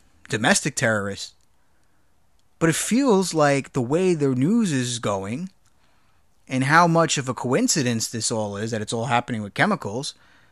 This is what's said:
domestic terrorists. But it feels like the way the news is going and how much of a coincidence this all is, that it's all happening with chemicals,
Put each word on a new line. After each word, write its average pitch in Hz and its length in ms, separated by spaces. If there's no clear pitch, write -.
domestic 139 460
terrorists. 101 580
But 165 100
it 156 60
feels 214 580
like 143 400
the 139 80
way 170 320
the 143 160
news 175 420
is 123 280
going 113 500
and 131 160
how 160 240
much 165 300
of 131 100
a 131 60
coincidence 127 720
this - 240
all 107 240
is, 110 160
that 110 100
it's 107 120
all 117 140
happening 120 340
with 101 120
chemicals, 143 600